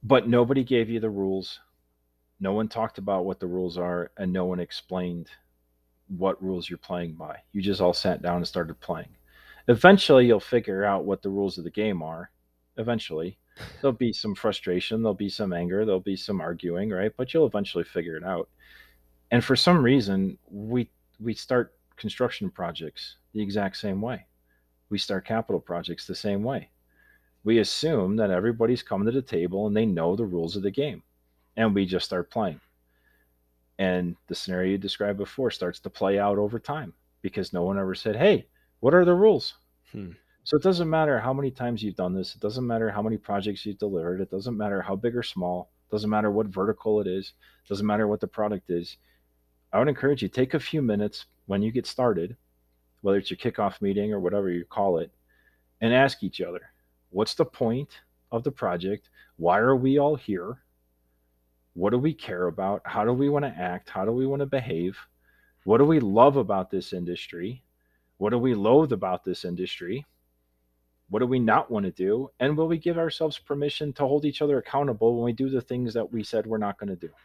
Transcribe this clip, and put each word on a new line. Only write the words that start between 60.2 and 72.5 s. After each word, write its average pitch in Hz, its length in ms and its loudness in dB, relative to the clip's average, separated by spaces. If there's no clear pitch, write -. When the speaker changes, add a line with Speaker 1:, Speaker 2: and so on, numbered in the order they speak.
Speaker 1:
What 90 160 0
do 117 80 2
we 147 160 0
care 90 340 -4
about? 95 380 -4
How 110 180 -2
do 113 80 2
we 131 160 2
wanna 143 300 -2
act? 90 320 -6
How 98 160 -4
do 113 80 -2
we 127 120 -2
wanna 139 200 -2
behave? 117 520 -4
What 107 140 6
do 139 60 10
we 156 140 6
love 117 380 6
about 98 340 0
this 95 220 -4
industry? 87 720 -8
What 101 120 0
do 120 80 2
we 120 180 2
loathe 127 380 6
about 92 320 -4
this 92 180 -6
industry? 90 640 -6
What 104 100 -2
do 123 80 2
we 127 120 2
not 120 320 4
wanna 101 200 -2
do? 104 380 0
And 147 160 2